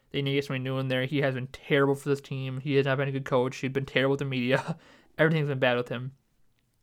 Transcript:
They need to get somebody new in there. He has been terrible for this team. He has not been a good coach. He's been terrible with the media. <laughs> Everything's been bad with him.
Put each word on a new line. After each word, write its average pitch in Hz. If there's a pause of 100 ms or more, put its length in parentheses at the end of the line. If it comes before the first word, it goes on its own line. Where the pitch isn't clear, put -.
(120)
They 143
need 139
to 139
get 139
somebody 131
new 131
in 135
there. 131
He 139
has 139
been 127
terrible 139
for 139
this 139
team. 131
He 139
has 139
not 135
been 139
a -
good 135
coach. 127
He's 131
been 135
terrible 131
with 139
the 147
media. 131 (200)
<laughs> -
Everything's 156
been 131
bad 127
with 123
him. 127 (680)